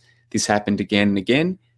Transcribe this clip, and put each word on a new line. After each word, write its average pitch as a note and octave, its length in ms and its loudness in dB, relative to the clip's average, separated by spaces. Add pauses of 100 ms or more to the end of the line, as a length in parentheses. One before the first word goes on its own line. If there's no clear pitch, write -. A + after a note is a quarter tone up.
(300)
This - 160 -2
happened G#2 340 0
again G2+ 280 0
and G2 100 0
again, D3 400 0 (200)